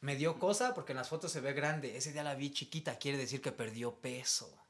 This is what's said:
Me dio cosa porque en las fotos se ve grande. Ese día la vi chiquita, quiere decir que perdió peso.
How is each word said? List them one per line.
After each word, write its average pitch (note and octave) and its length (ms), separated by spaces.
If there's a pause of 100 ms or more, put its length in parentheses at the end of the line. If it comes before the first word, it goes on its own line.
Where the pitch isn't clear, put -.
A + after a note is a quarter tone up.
Me C#3 160
dio D#3+ 220
cosa G#3 360
porque C#3+ 180
en C3 60
las B2+ 100
fotos D#3+ 240
se D3+ 80
ve C3+ 140
grande. C#3+ 420
Ese C#3 160
día D3 100
la D3 120
vi C#3 180
chiquita, D3+ 460
quiere C#3 200
decir B2+ 220
que C3 120
perdió A#2 440
peso. B2+ 580 (160)